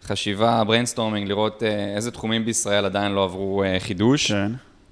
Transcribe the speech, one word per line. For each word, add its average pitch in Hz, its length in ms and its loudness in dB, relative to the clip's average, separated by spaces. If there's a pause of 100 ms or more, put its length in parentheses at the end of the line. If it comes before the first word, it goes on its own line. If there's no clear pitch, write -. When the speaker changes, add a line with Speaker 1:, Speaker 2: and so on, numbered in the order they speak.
Speaker 1:
חשיבה, 107 640 0
brainstorming, 110 600 0
לראות, 107 360 0
אה, 104 320 -2
איזה 113 160 -4
תחומים 113 340 -2
בישראל 104 400 0
עדיין 101 260 0
לא 98 120 2
עברו, 95 400 0
אה, 95 160 2
חידוש. 110 520 2
Speaker 2:
כן. 104 200 0 (400)